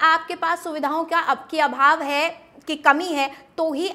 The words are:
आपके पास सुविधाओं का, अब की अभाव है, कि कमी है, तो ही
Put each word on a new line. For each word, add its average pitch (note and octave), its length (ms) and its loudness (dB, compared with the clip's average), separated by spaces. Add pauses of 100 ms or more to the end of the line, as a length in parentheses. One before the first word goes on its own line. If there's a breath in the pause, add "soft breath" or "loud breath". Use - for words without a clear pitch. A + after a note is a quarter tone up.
आपके E4 320 2
पास E4+ 300 -4
सुविधाओं D4+ 400 -4
का, E4 140 -2
अब C4+ 320 -2
की D#4+ 80 -4
अभाव C#4+ 440 2
है, C#4+ 280 -2 (360)
कि D#4 100 -4
कमी D4+ 280 4
है, C#4+ 260 -2 (260 loud breath)
तो D#4+ 160 -2
ही F4 220 -4